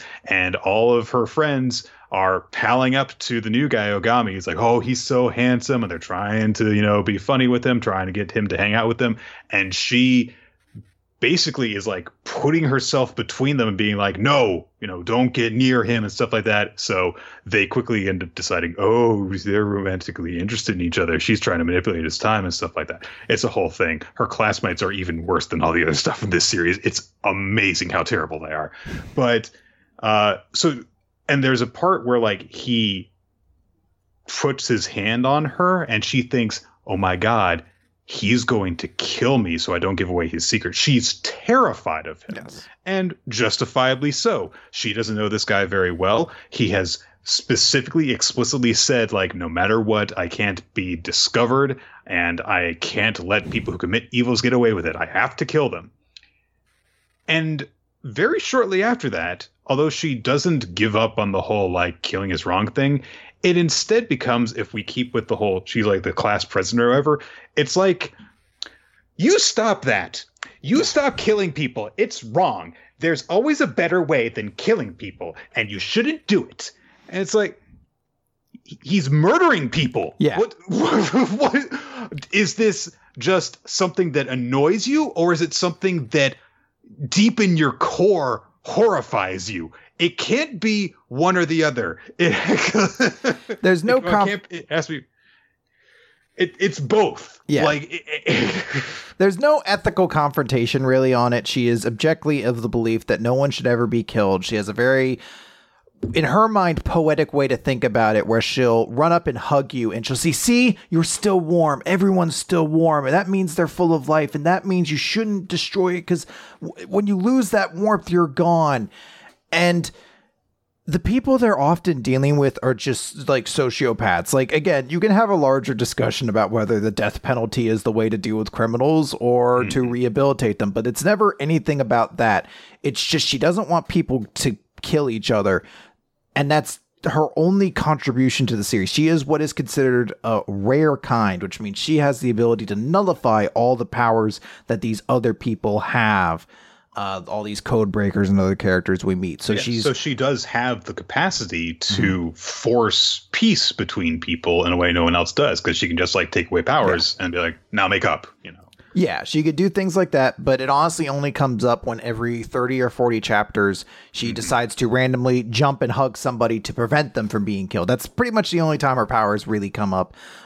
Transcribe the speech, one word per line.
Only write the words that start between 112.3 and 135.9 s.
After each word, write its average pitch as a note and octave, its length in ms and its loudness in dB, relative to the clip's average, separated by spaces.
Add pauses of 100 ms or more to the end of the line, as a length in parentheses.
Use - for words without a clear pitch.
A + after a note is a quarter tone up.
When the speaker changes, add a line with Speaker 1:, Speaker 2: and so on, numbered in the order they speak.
Speaker 2:
still E3 320 0
warm. D#3 380 2
And C3 80 0
that F#3 160 2
means F#3+ 240 0
they're E3+ 140 0
full E3+ 260 2
of C#3+ 160 -2
life. D#3 240 2
And D3 140 -4
that F3+ 180 2
means F3+ 240 0
you D3+ 80 -2
shouldn't G3+ 500 -2
destroy F3+ 480 -2
it, F3 120 -8
'cause E3+ 180 -2 (340)
w-, - 280 -14
when G3+ 180 0
you G3+ 120 2
lose A#3 340 2
that F#3+ 240 0
warmth, G#3 340 0
you're F3 180 4
gone." D3+ 640 2 (640)
And F3 400 2 (960)
the E3+ 120 0
people C4 380 2
they're A3 220 2
often D#3 420 0
dealing C3+ 360 2
with C#3 260 2
are C3 100 2
just, C3 560 -6
like, C3 160 2
sociopaths. A2+ 880 0
Like, C3 180 2
again, D3 380 0
you E3+ 100 -2
can G#3 120 4
have G#3 180 4
a G3 60 2
larger C3+ 380 2
discussion A#2 540 -2
about G#2 240 2
whether A2 280 2
the G#2+ 100 0
death G#2 320 -4
penalty A#2 460 -2
is A2 160 0
the A#2 80 0
way A2 180 2
to A2 80 -2
deal G#2+ 200 -2
with G#2+ 140 -4
criminals C3+ 680 2
or B2 460 4
to B2 180 0
Speaker 1:
Mm-hmm. A#2+ 80 0
Speaker 2:
rehabilitate B2 680 0
them, G2+ 120 0
but A2+ 160 -2
it's A#2+ 160 -4
never G3+ 360 4
anything D3 400 0
about A#2 380 2
that. A2 300 2 (340)
It's C#3+ 220 -2
just D3+ 240 0
she C#3 100 -2
doesn't D#3 320 0
want E3+ 200 0
people B2+ 360 0 (100)
to B2 220 -2 (240)
kill D3 280 0
each A2+ 200 -4
other, G2+ 340 2 (720)